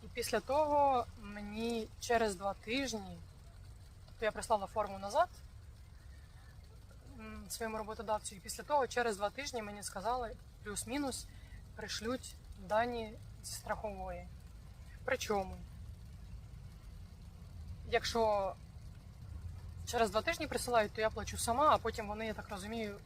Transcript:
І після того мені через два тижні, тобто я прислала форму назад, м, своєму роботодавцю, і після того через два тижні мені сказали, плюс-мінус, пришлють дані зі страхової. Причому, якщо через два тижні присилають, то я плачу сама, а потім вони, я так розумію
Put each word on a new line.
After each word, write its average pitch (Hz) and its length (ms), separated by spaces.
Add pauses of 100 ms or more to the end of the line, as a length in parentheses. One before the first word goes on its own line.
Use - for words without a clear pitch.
І - 40
після 339 320
того 285 640 (160)
мені 208 640 (120)
через 226 360
два 196 180
тижні, 220 640 (880)
тобто - 200
я 214 60
прислала 202 360
форму 196 320
назад, 247 300 (1900)
м, 214 300
своєму 220 280
роботодавцю, 214 580
і 185 40
після 220 240
того 285 240
через 233 300
два 202 120
тижні 262 320
мені 208 220
сказали, 226 520 (280)
плюс-мінус, 240 640 (480)
пришлють 220 600 (240)
дані 220 540 (300)
зі - 100
страхової. 190 720 (800)
Причому, 190 520 (2250)
якщо 214 680 (1300)
через 226 260
два 214 100
тижні 320 260
присилають, 226 460
то 226 80
я 220 80
плачу 202 280
сама, 262 320
а 226 80
потім 220 300
вони, 214 180
я 220 80
так 202 160
розумію 208 560